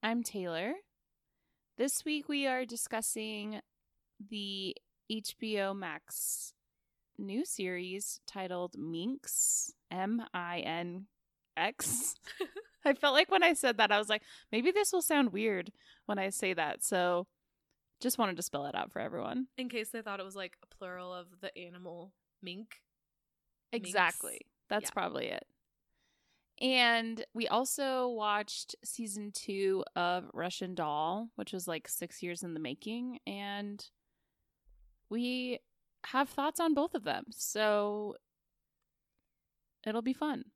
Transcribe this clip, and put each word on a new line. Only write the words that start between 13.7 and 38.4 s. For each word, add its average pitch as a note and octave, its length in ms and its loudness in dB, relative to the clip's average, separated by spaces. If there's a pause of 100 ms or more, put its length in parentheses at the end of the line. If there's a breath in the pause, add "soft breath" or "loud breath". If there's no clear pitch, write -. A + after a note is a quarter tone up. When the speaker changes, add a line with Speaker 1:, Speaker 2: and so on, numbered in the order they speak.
Speaker 1:
that, G#3+ 140 6
I G#3 60 8
was G#3 100 2
like, G#3+ 140 2 (300 loud breath)
"Maybe A#3+ 180 4
this G4 240 4
will F4+ 80 6
sound C#4+ 320 6
weird G#3 380 0 (340 soft breath)
when G3+ 140 0
I F#3+ 100 2
say F#3+ 240 0
that." D#3 300 0
So F3+ 420 4 (720)
just - 200 0
wanted G3 160 4
to E3+ 80 -4
spell C#3+ 240 -4
it - 80 -6
out - 160 -2
for - 80 -6
everyone. B3 480 -4 (100)
Speaker 2:
In B3+ 100 -6
case A3+ 220 -6
they A3+ 140 -8
thought G3+ 160 -6
it F#3+ 60 -6
was, F#3+ 100 -12
like, F#3 260 -8
a - 60 -20
plural F3+ 440 -10
of F3+ 140 -10 (160)
the - 160 -10
animal F3 560 -12 (300)
mink. F#3+ 400 -12 (920)
Speaker 1:
Exactly. F#3 560 2
Speaker 2:
Minx. A1+ 160 -12 (240)
Speaker 1:
That's G#3+ 160 0
Speaker 2:
Yeah. - 80 -8
Speaker 1:
probably D#3 340 -2
it. - 180 -6 (1160)
And A#3 720 4
we A3+ 160 -2
also C4 580 2
watched G#3 720 -2
season G#3 520 -6
two G3 500 0 (100)
of F3+ 400 0
Russian F3+ 400 -4
Doll, E3+ 640 0
which G#3 160 -8
was, F#3 160 -6
like, E3 220 -4
six - 340 -6
years F3 200 -4
in F3 100 -6
the D#3 80 -4
making, A#3 680 -6
and G3+ 580 -6 (1200)
we B3 500 -2 (460)
have C4+ 240 2
thoughts D4+ 320 0
on E4 120 6
both C#4+ 220 2
of A#3 80 -2
them, - 280 0
so G#3 840 2 (1700)